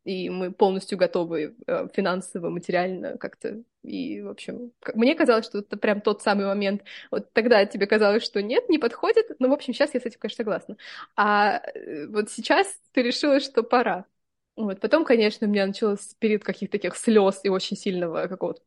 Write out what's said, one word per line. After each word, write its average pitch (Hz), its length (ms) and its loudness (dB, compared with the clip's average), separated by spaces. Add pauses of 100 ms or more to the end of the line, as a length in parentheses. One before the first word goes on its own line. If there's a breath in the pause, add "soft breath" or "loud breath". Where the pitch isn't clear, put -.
и 185 240 -6
мы 185 220 -4
полностью 190 480 0
готовы, 165 560 -2 (120)
э, 170 280 -2
финансово, 185 560 -4
материально 175 640 -4
как-то, - 460 -12 (200)
и, - 380 -8
в 202 80 -12
общем, 240 420 -14 (100)
к-, - 140 -10
мне 240 200 4
казалось, 240 300 4
что - 140 -8
это 202 180 -10
прям 208 240 0
тот 208 220 0
самый 202 240 2
момент. 202 360 -2 (280 loud breath)
Вот - 220 -8
тогда 220 320 6
тебе 202 220 -2
казалось, 214 360 4
что - 200 -4
нет, 311 260 0
не 311 100 6
подходит. 427 600 0
Ну, 254 100 4
в 269 40 4
общем, 285 200 -2
щас 285 220 0
я 247 60 -2
с - 40 -6
этим, 226 140 -12
конечно, 226 260 -6
согласна. 196 320 -6 (400 loud breath)
А, 208 440 4 (140)
э, 147 320 -10
вот 214 240 -4
сейчас 320 360 2 (260)
ты 262 100 2
решила, 269 380 2
что 247 220 -2
пора. 226 420 0 (520)
Вот. 202 240 -6
Потом, 311 240 2
конечно, 214 420 2
у - 40 2
меня 202 160 2
начался 202 360 -2 (160)
период 214 240 2
каких-то - 360 -6
таких 175 180 -4
слёз 196 480 4
и 196 40 0
очень 190 280 -2
сильного 175 500 -4
какого-то 180 400 -6